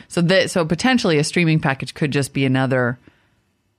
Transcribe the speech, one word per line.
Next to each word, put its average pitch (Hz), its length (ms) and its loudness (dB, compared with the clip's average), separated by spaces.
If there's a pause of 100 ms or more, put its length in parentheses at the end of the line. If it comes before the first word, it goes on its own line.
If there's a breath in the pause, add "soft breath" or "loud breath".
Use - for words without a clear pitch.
So - 140 -2
that, 175 300 2
so 180 140 0
potentially 175 520 0
a 147 60 2
streaming 160 360 0
package 135 360 -4
could 147 160 -2
just 143 220 -2
be 135 120 -2
another 127 520 0 (800 soft breath)